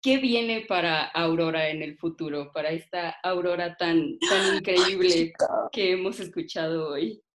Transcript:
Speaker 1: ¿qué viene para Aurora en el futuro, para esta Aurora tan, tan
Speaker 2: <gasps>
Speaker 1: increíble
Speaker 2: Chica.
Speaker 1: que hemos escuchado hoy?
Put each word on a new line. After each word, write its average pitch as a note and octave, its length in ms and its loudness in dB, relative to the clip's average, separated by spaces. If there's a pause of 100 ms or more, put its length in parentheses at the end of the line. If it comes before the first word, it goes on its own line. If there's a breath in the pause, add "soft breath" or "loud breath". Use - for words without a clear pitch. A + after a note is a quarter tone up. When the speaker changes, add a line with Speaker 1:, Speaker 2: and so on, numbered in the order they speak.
Speaker 1:
¿qué C4 160 4
viene A#3 500 0
para E3+ 360 2
Aurora E3 680 0
en D#3 120 -6
el D3+ 160 -10
futuro, D3 560 -6
para D#3 180 -2
esta E3 380 -6 (140)
Aurora F3 540 -2
tan, E3 400 2 (100)
tan F#3+ 180 4
Speaker 2:
<gasps> - 0 -
Speaker 1:
increíble F#3+ 640 2
Speaker 2:
Chica. E3 380 2 (240)
Speaker 1:
que F#3+ 220 0
hemos F#3 260 -2
escuchado E3 720 -4
hoy? E3 300 -4 (140)